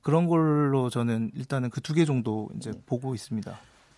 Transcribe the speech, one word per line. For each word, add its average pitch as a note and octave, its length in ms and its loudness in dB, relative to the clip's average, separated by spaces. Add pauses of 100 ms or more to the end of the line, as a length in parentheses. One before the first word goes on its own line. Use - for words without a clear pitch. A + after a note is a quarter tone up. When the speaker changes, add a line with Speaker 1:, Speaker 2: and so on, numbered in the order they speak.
Speaker 1:
그런 E3 240 4
걸로 D3 640 4
저는 A2+ 440 0
일단은 B2+ 360 -4
그 B2+ 100 -6
두 D3+ 140 -6
개 E3 100 6
정도 A2+ 520 0
이제 A2 140 -8
Speaker 2:
음. G#2 140 -10
Speaker 1:
보고 B2+ 300 -4
있습니다. A2 440 -8 (400)